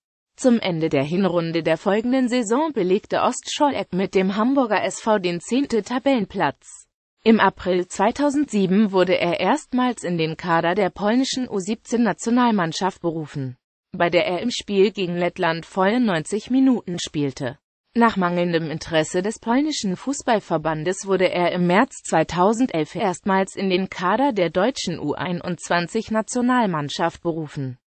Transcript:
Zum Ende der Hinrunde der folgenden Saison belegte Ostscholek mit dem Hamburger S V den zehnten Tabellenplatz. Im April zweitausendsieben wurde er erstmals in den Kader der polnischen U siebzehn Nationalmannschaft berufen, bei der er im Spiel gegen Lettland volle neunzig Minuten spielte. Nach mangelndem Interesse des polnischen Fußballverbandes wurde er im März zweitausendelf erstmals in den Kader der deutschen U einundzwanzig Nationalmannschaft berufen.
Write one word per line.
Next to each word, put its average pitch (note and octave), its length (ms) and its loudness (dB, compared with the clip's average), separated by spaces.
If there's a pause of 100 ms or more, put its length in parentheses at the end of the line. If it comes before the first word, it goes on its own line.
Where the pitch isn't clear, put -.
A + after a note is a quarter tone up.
(340)
Zum A#3 240 4
Ende D#3+ 300 -2
der C#3 160 0
Hinrunde E3 580 0
der D#3+ 140 2
folgenden A#3+ 520 0
Saison B3 440 0
belegte F#3+ 500 0
Ostscholek A#3+ 720 -2
mit F#3+ 240 -2
dem F#3+ 180 2
Hamburger A3+ 480 2
S F#3+ 180 -4
V G#3+ 200 2
den F3 200 -4
zehnten A#3 440 -2
Tabellenplatz. A3+ 1040 -2 (340)
Im A3 160 8
April F#3 480 2
zweitausendsieben A3 1040 2
wurde F#3 260 4
er E3+ 220 0
erstmals B3 640 0
in F3 160 -2
den D#3+ 180 -2
Kader E3 380 0
der F#3+ 160 0
polnischen B3 580 -2
U G3 120 -4
siebzehn A3 420 -2
Nationalmannschaft G#3 1000 0
berufen, D3+ 560 -6 (360)
bei F3 180 0
der E3+ 160 2
er F3 140 -2
im A#3+ 100 -4
Spiel G3+ 400 2
gegen F3+ 240 -4
Lettland F3 520 -2
volle G3+ 340 0
neunzig G3+ 500 -2
Minuten B3 480 2
spielte. C#3 600 -4 (360)
Nach A3+ 220 4
mangelndem F3 540 0
Interesse D#3 500 -2
des G#3 180 -4
polnischen A#3+ 580 -2
Fußballverbandes E3+ 1080 -2
wurde F#3 240 2
er F3 220 0
im F3+ 140 0
März F#3+ 360 2
zweitausendelf F3+ 920 0
erstmals F#3+ 600 -2
in G3 140 -2
den F#3 220 0
Kader A3 420 0
der F#3 160 0
deutschen F#3 500 -2
U D3 140 -2
einundzwanzig F3 1000 -4
Nationalmannschaft A3 1120 -2
berufen. D3 540 -6 (120)